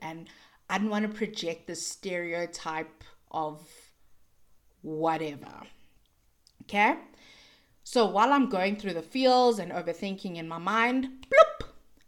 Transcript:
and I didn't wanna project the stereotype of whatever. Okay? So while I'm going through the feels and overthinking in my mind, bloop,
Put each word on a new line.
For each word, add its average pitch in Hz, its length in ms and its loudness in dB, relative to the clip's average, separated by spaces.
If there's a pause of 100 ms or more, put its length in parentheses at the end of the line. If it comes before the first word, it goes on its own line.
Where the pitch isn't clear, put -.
and 160 260 -12 (420)
I 190 80 -2
didn't 214 120 0
wanna 208 200 -2
project 175 580 -2
the 170 80 -8
stereotype 170 1300 -6 (260)
of 156 380 -6 (1120)
whatever. 156 840 -6 (1000)
Okay? 220 340 2 (880)
So 233 240 2
while 214 260 4
I'm 262 160 4
going 202 280 0
through 202 160 -6
the 165 100 -6
feels 254 560 4
and 175 120 -8
overthinking 180 680 -6
in 165 100 -8
my 165 100 -8
mind, 233 720 -2
bloop, - 380 6 (400)